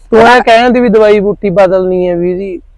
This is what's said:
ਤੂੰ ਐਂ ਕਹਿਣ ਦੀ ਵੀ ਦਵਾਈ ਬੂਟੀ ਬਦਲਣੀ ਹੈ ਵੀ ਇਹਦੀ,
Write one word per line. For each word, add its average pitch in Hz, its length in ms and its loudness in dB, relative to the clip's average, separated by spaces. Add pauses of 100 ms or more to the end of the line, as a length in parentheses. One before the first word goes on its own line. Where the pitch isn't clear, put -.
(100)
ਤੂੰ 220 100 2
ਐਂ 233 200 2
ਕਹਿਣ 240 300 2
ਦੀ 247 100 0
ਵੀ 247 80 0
ਦਵਾਈ 214 320 2
ਬੂਟੀ 202 300 -4
ਬਦਲਣੀ 185 580 0
ਹੈ 175 80 -4
ਵੀ 175 140 -4
ਇਹਦੀ, 185 300 -10 (160)